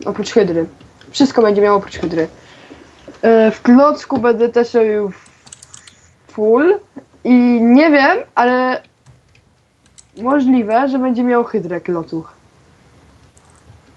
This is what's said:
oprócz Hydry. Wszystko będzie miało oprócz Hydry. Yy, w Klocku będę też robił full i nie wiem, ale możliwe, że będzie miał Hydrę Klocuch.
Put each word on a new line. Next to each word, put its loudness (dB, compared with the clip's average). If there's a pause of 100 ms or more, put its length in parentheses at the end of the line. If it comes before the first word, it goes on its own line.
oprócz -8
Hydry. 0 (460)
Wszystko 0
będzie 2
miało 2
oprócz -10
Hydry. -6 (960)
Yy, 4
w -10
Klocku 2
będę 0
też -2
robił -2 (1160)
full 0 (440)
i 2 (280)
nie 4
wiem, 2 (180)
ale -2 (1400)
możliwe, 0
że -4
będzie -2
miał 0
Hydrę -8
Klocuch. -10 (1600)